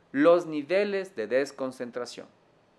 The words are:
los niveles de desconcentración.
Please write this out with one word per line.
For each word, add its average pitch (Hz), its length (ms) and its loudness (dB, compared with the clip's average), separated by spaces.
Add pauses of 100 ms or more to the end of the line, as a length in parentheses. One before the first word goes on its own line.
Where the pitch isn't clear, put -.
(100)
los 165 360 6
niveles 185 680 -2
de 107 140 -6
desconcentración. 123 1000 -6 (520)